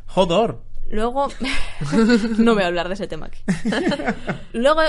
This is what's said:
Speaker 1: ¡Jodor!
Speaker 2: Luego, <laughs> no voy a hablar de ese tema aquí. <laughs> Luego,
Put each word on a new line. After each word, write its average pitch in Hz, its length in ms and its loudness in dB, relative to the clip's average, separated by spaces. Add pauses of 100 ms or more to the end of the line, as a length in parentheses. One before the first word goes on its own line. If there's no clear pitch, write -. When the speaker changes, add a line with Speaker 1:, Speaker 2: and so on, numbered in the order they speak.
Speaker 1:
¡Jodor! 185 540 0 (280)
Speaker 2:
Luego, 247 380 0 (600)
<laughs> 220 500 4
no 233 160 6
voy 202 100 2
a 175 40 2
hablar 175 220 -2
de 185 60 -4
ese 196 120 -6
tema 156 200 -8
aquí. - 120 -8 (600)
<laughs> - 540 -6
Luego, 285 360 4